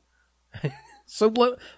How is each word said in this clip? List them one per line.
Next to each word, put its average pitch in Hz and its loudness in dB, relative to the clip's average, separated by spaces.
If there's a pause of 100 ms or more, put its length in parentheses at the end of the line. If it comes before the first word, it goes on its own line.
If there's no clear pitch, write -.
(540)
<laughs> - -8 (380)
So 214 2
what? 240 0 (180)